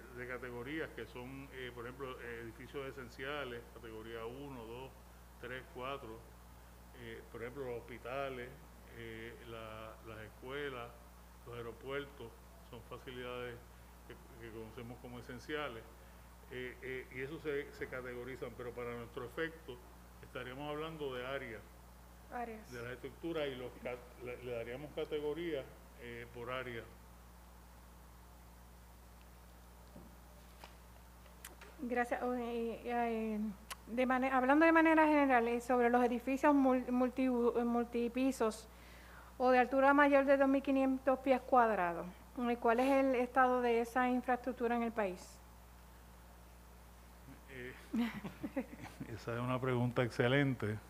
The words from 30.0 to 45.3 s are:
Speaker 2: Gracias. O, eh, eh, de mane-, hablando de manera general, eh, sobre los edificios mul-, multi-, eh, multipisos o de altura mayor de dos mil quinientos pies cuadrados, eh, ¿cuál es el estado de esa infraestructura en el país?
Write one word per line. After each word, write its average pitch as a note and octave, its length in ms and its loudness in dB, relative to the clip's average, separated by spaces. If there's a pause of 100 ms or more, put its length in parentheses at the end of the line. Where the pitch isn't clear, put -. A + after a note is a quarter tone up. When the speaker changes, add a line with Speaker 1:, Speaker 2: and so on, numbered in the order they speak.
Speaker 2:
Gracias. A#3+ 420 0
O, B3 120 0
eh, A#3 500 -4
eh, A3+ 560 0 (480)
de B3 180 2
mane-, B3+ 240 2
hablando C4+ 340 6
de E4 80 8
manera D#4+ 340 8
general, C4+ 420 6
eh, A#3+ 120 0
sobre A#3+ 300 4
los B3 140 6
edificios C4 500 4
mul-, C4 360 6
multi-, B3+ 340 2
eh, A#3+ 400 4
multipisos A#3+ 1040 0 (720)
o B3+ 120 6
de B3+ 80 8
altura C4+ 360 8
mayor C#4+ 300 8
de C#4 120 8
dos C4+ 120 6
mil C4+ 140 4
quinientos C4 580 2
pies B3+ 200 4
cuadrados, F#3 680 4 (420)
eh, A#3+ 120 2
¿cuál A#3 200 4
es C4+ 100 4
el C4+ 260 6
estado B3 440 4
de A#3+ 200 4
esa B3 280 0
infraestructura B3 680 0
en A#3 80 0
el A3+ 80 -4
país? F#3+ 460 -4 (2000)